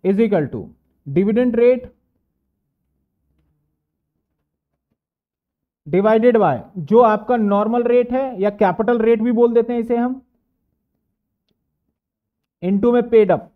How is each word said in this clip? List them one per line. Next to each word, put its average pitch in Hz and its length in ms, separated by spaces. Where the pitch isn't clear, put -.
is 190 160
equal 190 280
to 110 120
dividend 214 500
rate 247 260
divided 220 520
by 175 140
जो 196 220
आपका 220 360
नॉर्मल 214 460
रेट 240 300
है 254 300
या 208 100
कैपिटल 208 460
रेट 220 240
भी 247 100
बोल 233 220
देते 233 180
हैं 233 80
इसे 233 160
हम, 254 240
into 202 300
में 240 160
पेड 214 240
अप। - 240